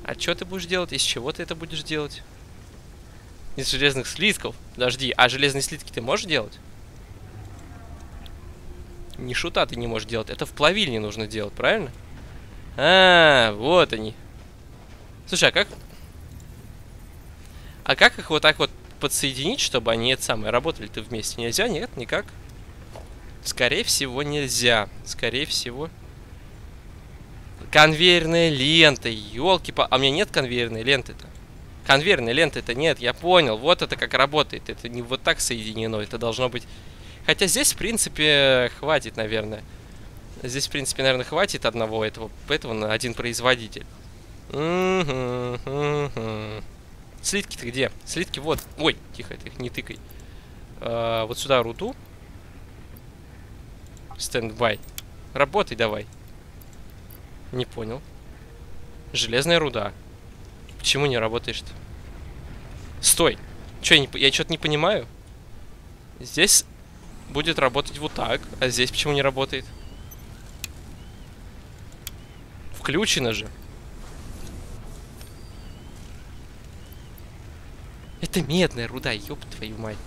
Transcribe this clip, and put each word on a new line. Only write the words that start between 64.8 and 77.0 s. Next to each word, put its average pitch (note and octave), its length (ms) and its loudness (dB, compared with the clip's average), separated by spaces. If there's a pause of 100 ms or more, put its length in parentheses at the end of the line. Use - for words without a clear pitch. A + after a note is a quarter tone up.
Здесь - 460 4 (640)
будет D3+ 300 0
работать C#3 400 2
вот D3+ 140 -6
так. A#2+ 280 0 (180)
А C3 100 2
здесь B2 220 2
почему - 220 0
не C#3+ 80 2
работает? C3+ 440 0 (3250)
Включено C#3+ 540 2
же. G#2+ 140 -6 (4000)